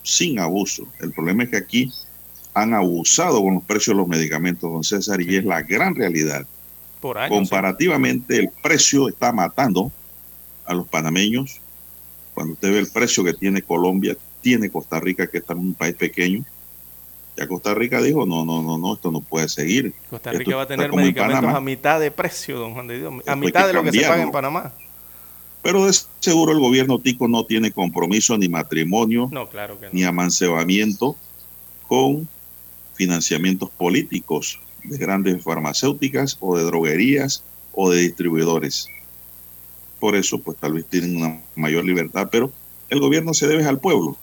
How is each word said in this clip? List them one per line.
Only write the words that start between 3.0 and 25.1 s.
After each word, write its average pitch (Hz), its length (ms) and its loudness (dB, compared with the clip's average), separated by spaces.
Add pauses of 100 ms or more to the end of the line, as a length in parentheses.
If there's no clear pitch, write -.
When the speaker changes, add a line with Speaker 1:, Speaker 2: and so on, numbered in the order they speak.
Speaker 1:
con 95 140 4
los 87 80 -2
precios 107 320 0
de 98 60 2
los 90 60 0
medicamentos, 82 640 -2
don 80 120 -4
César, 98 380 -2
y 87 40 -2
Speaker 2:
Sí. 92 120 0
Speaker 1:
es 95 80 0
la 85 160 0
gran 135 340 0
realidad. 78 500 -2 (540)
Speaker 2:
Por 120 180 -8
años, 127 120 -2
sí. 104 60 2
Speaker 1:
Comparativamente, 123 1000 0
el 101 120 2 (120)
precio 139 480 2
está 120 220 0
matando 101 600 0 (760)
a 90 80 -6
los 90 140 -4
panameños. 98 720 -2 (760)
Cuando 78 180 -6
usted 95 180 0
ve 104 80 4
el 98 120 0
precio 113 320 0
que 85 100 2
tiene 95 280 0
Colombia, 92 540 0 (260)
tiene 113 280 2
Costa 80 300 -4
Rica, 92 280 -2
que 87 120 -6
está 85 140 -8
en 87 60 -6
un 90 140 -4
país 85 220 -2
pequeño, 92 480 -2 (960)
ya - 100 -6
Costa - 260 -4
Rica 120 280 0
dijo, 135 240 2
"No, 82 200 0
no, 82 160 -2
no, 80 160 -2
no, 95 160 -2
esto 92 180 -4
no 78 100 -4
puede 80 280 -2
seguir. 101 440 -2 (160)
Speaker 2:
Costa 117 220 -12
Speaker 1:
Esto 113 80 -4
Speaker 2:
Rica 127 180 -2
va 135 40 -4
a - 40 -4
Speaker 1:
está 135 100 -8
Speaker 2:
tener 143 140 -2
Speaker 1:
como - 100 0
en 139 80 6
Speaker 2:
medicamentos 135 340 2
Speaker 1:
Panamá". 135 160 2
Speaker 2:
a 135 40 -2
mitad 135 380 0
de 151 120 0
precio, 151 480 -6
don 113 140 -8
Juan 123 140 -12
de 120 120 -8
Dios, 151 140 -8
a 127 40 -10
Speaker 1:
Esto 143 140 -6
hay 139 60 -2
Speaker 2:
mitad 147 240 2
Speaker 1:
que 196 60 6
Speaker 2:
de 185 60 2
lo 170 100 2
que 151 80 0
se - 100 4
paga 147 60 2 (140)
en 160 80 -2
Speaker 1:
cambiarlo. - 20 -6
Speaker 2:
Panamá. 143 420 -4 (920)